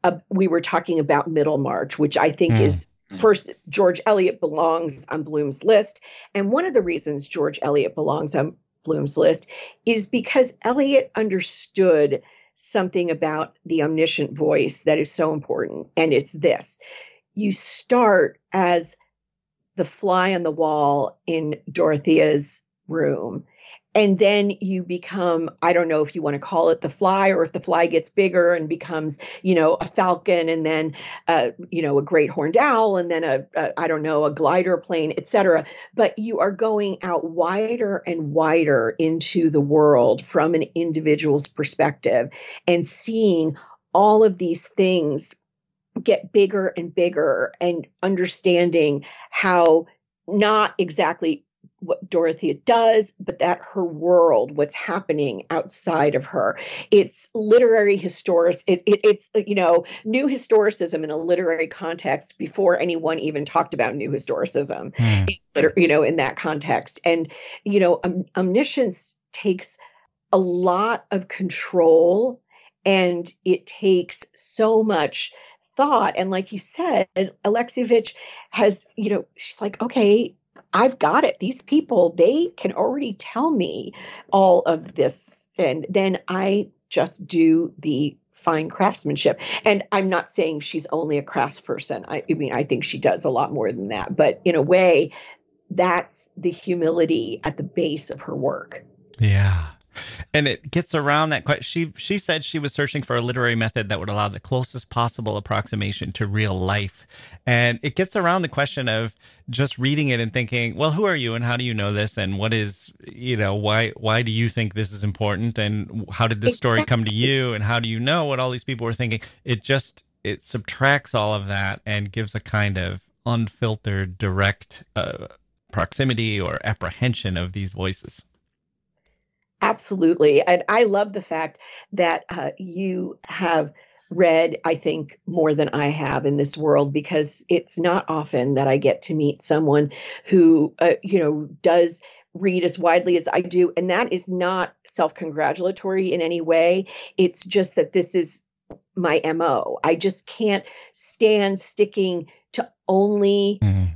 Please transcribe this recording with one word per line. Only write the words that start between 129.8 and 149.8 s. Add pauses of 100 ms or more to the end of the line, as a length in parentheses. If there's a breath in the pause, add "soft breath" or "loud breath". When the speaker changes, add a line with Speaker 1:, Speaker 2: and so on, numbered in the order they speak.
Speaker 1:
And
I
love
the
fact (340 loud breath)
that,
uh,
you
have (380 soft breath)
read,
I
think,
more
than
I
have
in
this
world,
because
it's
not
often
that
I
get
to
meet
someone (340 loud breath)
who,
uh, (100)
you
know, (140)
does (320 loud breath)
read
as
widely
as
I
do.
And
that
is
not (100)
self-congratulatory
in
any
way. (300 loud breath)
It's
just
that
this
is (520)
my
M
O.